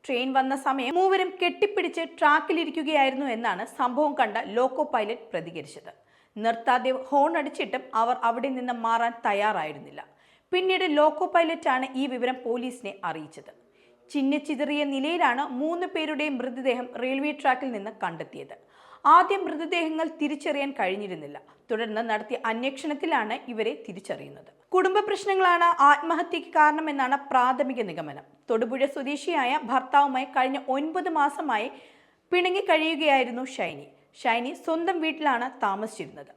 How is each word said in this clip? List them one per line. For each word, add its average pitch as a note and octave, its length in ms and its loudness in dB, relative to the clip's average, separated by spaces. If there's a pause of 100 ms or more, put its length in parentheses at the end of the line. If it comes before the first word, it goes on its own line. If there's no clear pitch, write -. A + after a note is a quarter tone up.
ട്രെയിൻ C4 320 -2
വന്ന C4 180 0 (100)
സമയം C4+ 320 0
മൂവരും F#4+ 340 4 (100)
കെട്ടിപ്പിടിച്ച് F4+ 640 0 (140)
ട്രാക്കിലിരിക്കുകയായിരുന്നു D4+ 1040 2 (100)
എന്നാണ് G#3+ 300 -4 (140)
സംഭവം C4 400 2
കണ്ട G#3+ 160 2 (200)
ലോക്കോ C4 380 0
പൈലറ്റ് A3 400 -4
പ്രതികരിച്ചത്. E3 580 -10 (520)
നിർത്താതെ A#3+ 480 2 (180)
ഹോൺ D4 320 4
അടിച്ചിട്ടും C4 420 -6 (180)
അവർ A#3+ 140 2 (140)
അവിടെ B3+ 260 -2
നിന്ന് B3 200 -4 (100)
മാറാൻ A#3 280 2 (140)
തയ്യാറായിരുന്നില്ല. D#3 720 -2 (540)
പിന്നീട് F#4 320 2 (140)
ലോക്കോ D#4 360 4
പൈലറ്റാണ് D#4+ 520 2 (140)
ഈ C#4+ 120 0
വിവരം B3+ 320 -2
പോലീസിനെ A#3+ 480 -6 (160)
അറിയിച്ചത്. D#3 420 -12 (640)
ചിന്നിച്ചിതറിയ D4 680 0 (140)
നിലയിലാണ് C#4+ 480 0 (160)
മൂന്ന് E4+ 340 -2
പേരുടെയും D4+ 460 -2
മൃതദേഹം B3 480 -2 (160)
റെയിൽവേ C4+ 380 -2
ട്രാക്കിൽ C4 360 0
നിന്ന് G#3 160 -10 (100)
കണ്ടെത്തിയത്. D#3+ 540 -10 (520)
ആദ്യം F#4 340 8
മൃതദേഹങ്ങൾ D#4+ 600 -2 (140)
തിരിച്ചറിയാൻ C#4+ 580 -2
കഴിഞ്ഞിരുന്നില്ല. F#3 600 -4 (300)
തുടർന്ന് A3 400 -2
നടത്തിയ G#3+ 300 -4 (120)
അന്വേഷണത്തിലാണ് C4+ 840 -2 (180)
ഇവരെ A3 200 -2 (120)
തിരിച്ചറിയുന്നത്. C#3+ 680 -12 (240)
കുടുംബ F#4 320 4
പ്രശ്നങ്ങളാണ് F#4+ 640 4 (220)
ആത്മഹത്യക്ക് D4+ 680 0
കാരണമെന്നാണ് D4+ 600 4 (140)
പ്രാഥമിക B3+ 600 2
നിഗമനം. D3+ 360 -10 (240)
തൊടുപുഴ B3 440 2
സ്വദേശിയായ C#4+ 680 -2 (100)
ഭർത്താവുമായി C4+ 640 4
കഴിഞ്ഞ C4+ 260 2 (140)
ഒൻപത് D#4+ 340 -2 (100)
മാസമായി C#4+ 520 0 (640)
പിണങ്ങി F4+ 360 2
കഴിയുകയായിരുന്നു C#4+ 760 2 (100)
ഷൈനി. D#3+ 320 -6 (360)
ഷൈനി A#3+ 300 0 (140)
സ്വന്തം E4+ 400 0
വീട്ടിലാണ് C#4+ 420 0 (160)
താമസിച്ചിരുന്നത്. G3+ 720 -6